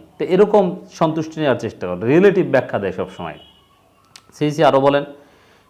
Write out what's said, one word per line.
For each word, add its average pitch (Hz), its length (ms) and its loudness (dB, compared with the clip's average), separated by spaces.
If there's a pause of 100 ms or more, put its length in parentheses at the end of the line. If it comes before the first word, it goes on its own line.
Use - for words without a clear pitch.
(200)
তো 151 60 -4
এরকম 185 500 2 (160)
সন্তুষ্টি 160 480 -4
নেওয়ার 139 200 0
চেষ্টা 98 280 -8
করে, 90 200 -6
রিলেটিভ 180 440 4
ব্যাখ্যা 123 280 -2
দেয় 95 120 -4
সবসময়। 87 480 -10 (920)
সিইসি 151 300 -2
আরও 135 160 4
বলেন, 143 260 2 (640)